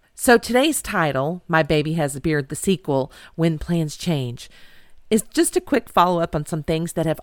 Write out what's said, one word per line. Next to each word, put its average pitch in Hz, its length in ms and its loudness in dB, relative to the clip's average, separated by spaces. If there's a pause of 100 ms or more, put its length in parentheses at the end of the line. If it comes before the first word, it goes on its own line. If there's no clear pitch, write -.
(160)
So 233 220 6
today's 254 440 0
title, 160 680 -2
My 160 140 4
Baby 156 320 0
Has 147 200 -2
a 135 60 -12
Beard, 147 260 -2
the 151 80 -10
sequel, 143 560 0 (240)
When 160 240 0
Plans 165 380 -4
Change, 131 520 -4 (600)
is 220 140 2 (100)
just 339 240 2
a 349 40 -2
quick - 280 -2
follow-up 175 440 2
on 151 120 -2
some 156 180 -6
things 165 300 -2
that 160 120 0
have 156 180 -2